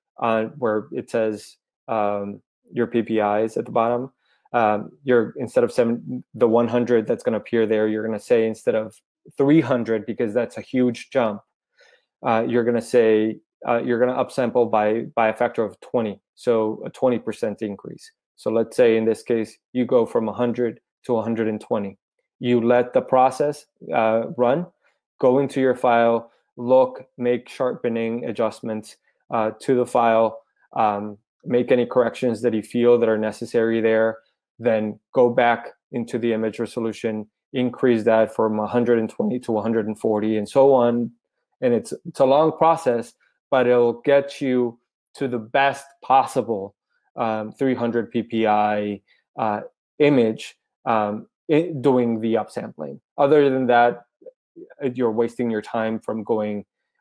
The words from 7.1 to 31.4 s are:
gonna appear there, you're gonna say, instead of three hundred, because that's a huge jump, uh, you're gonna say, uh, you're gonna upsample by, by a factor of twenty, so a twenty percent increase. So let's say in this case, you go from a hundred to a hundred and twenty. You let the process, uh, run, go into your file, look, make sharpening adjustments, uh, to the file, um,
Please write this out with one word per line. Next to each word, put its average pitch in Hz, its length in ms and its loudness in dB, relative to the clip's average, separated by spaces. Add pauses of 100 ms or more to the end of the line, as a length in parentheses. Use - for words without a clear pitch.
gonna 117 160 -2
appear 110 280 0
there, 107 220 2
you're 107 160 -4
gonna 110 160 -6
say, 113 260 2
instead 110 280 -2
of 110 200 -4 (440)
three 143 240 4
hundred, 113 420 -2
because 110 300 -4
that's 117 240 -4
a - 20 -10
huge 123 500 -2
jump, 110 300 -2 (840)
uh, 113 240 0
you're 120 180 0
gonna 120 180 0
say, 110 560 2 (280)
uh, 120 160 0
you're 123 160 -2
gonna 127 240 0
upsample 120 480 -2
by, 107 320 0 (140)
by 113 120 2
a 110 60 -2
factor 117 300 -2
of 98 160 -10
twenty, 110 400 -4 (140)
so 113 500 -2
a - 60 -12
twenty 123 280 0
percent 107 440 -6
increase. - 500 -10 (240)
So - 140 -6
let's 113 260 -2
say 117 220 6
in 110 80 -2
this 110 160 0
case, 113 340 -4 (160)
you 123 140 -2
go 123 180 2
from 113 240 -2
a 104 40 -4
hundred 120 480 -2 (260)
to 123 100 0
a 110 60 0
hundred 113 260 -2
and 107 120 -4
twenty. 101 360 -6 (420)
You 120 220 0
let 120 320 2
the 127 100 2
process, 127 640 0 (280)
uh, 113 420 0
run, 131 300 2 (520)
go 127 200 4
into 139 220 -2
your 131 140 4
file, 117 560 2 (260)
look, 127 480 2 (140)
make 123 300 -2
sharpening 117 760 -4
adjustments, 110 720 -6 (340)
uh, 110 200 -2 (100)
to 135 140 0
the 123 120 2
file, 113 560 2 (300)
um, 104 460 -2 (260)